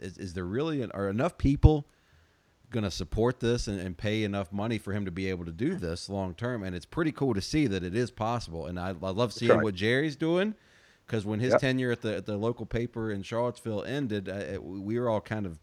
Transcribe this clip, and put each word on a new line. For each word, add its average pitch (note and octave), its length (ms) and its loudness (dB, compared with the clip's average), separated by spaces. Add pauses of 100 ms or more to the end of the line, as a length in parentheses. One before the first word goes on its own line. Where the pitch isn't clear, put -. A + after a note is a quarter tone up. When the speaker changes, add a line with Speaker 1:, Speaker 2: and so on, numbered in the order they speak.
Speaker 1:
is, F#2 160 -12
is F2+ 160 -8
there F#2 100 -4
really C3+ 380 -2
an, G#2+ 100 -6
are G2 160 -2
enough A#2+ 300 0
people D3 480 8 (880)
gonna G#2+ 180 0
support A2 500 0
this A#2+ 280 0
and, G2 120 -2
and F2+ 180 -6
pay A2 260 0
enough G2+ 280 -2
money G#2+ 260 -2
for G2 160 -6
him G#2 120 -2
to F#2 60 -4
be F#2+ 180 -2
able F2 160 -4
to E2+ 60 -8
do B2+ 240 -2
this F2 340 -4
long F#2+ 240 -2
term. A#2 300 -4
And F2+ 120 -4
it's E2+ 100 -8
pretty D#3 260 0
cool C3+ 220 2
to F#2+ 80 0
see D3+ 260 2
that F#2 160 0
it F2+ 120 -2
is A#2 140 0
possible. G#2+ 560 -4
And F2 140 -6
I, F#2 100 -4
I - 20 -2
love F#2 260 -4
Speaker 2:
That's A#2 180 0
Speaker 1:
seeing A#2 160 4
Speaker 2:
right. A2 120 6
Speaker 1:
what G#2 120 0
Jerry's C3 400 2
doing, F3+ 400 2 (520)
'cause A2 180 -2
when G#2+ 140 -2
his B2+ 120 2
Speaker 2:
Yep. B2+ 100 6
Speaker 1:
tenure C3 300 2
at A#2 100 -2
the, G#2+ 140 -2
at F2+ 100 -6
the G#2 120 -2
local A#2 280 -2
paper A#2 460 -4
in G2 100 -4
Charlottesville A2+ 640 -2
ended, G#2+ 460 -2
uh, F#2 40 -4
it, F#2+ 300 -6
we G2 360 -4
were B2 100 0
all G#2+ 120 2
kind G#2+ 240 -4
of E2 180 -8